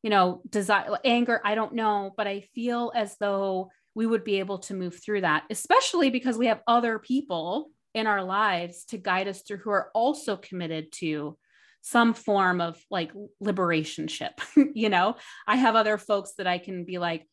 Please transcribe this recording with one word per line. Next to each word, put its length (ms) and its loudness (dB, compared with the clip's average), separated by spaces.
you 80 -2
know, 380 4
desire, 560 0
anger. 400 2
I 100 2
don't 200 -2
know, 420 0
but 100 -2
I 160 -6
feel 400 -4
as 240 -4
though 520 -2
we 80 0
would 160 0
be 160 0
able 200 -4
to 160 -10
move 280 -8
through 200 -2
that, 280 2
especially 580 4
because 300 -2
we 80 2
have 220 0
other 320 2
people 720 -4
in 120 -2
our 160 2
lives 600 -2
to 120 -12
guide 300 0
us 160 -8
through 140 -10
who 140 -8
are 220 0
also 440 0
committed 560 -8
to 440 -6
some 340 4
form 460 2
of, 200 -6
like, 180 -4
liberationship. 920 -2
<laughs> 220 6
You 120 0
know, 280 2
I 80 2
have 180 4
other 240 4
folks 400 -2
that 80 -4
I 120 0
can 260 -10
be 140 -8
like 340 -4